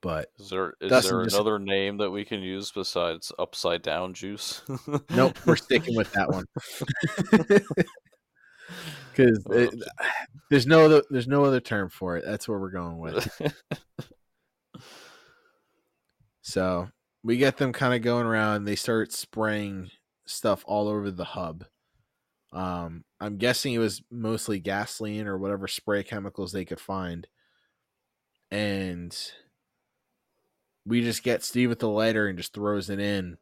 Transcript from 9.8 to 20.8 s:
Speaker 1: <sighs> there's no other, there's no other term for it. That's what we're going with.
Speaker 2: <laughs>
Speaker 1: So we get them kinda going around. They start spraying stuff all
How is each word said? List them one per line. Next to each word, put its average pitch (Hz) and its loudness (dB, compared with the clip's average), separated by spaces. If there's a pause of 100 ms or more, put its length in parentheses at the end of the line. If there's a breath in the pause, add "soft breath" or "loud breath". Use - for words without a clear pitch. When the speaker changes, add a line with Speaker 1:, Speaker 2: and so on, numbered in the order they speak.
Speaker 1:
<sighs> - -6
there's 131 6
no 160 10
other, 156 10
there's 123 0
no 143 4
other 135 4
term 98 -2
for 90 -4
it. - -6
That's 104 -6
what 104 -2
we're 95 -6
going 87 -8
with. 82 -4 (140)
Speaker 2:
<laughs> - -6 (2750 loud breath)
Speaker 1:
So 92 -2 (340)
we 117 2
get 131 4
them 131 0
kinda 123 2
going 120 2
around. 107 2
They 104 -2
start 113 0
spraying 104 -4 (340)
stuff - -2
all 104 0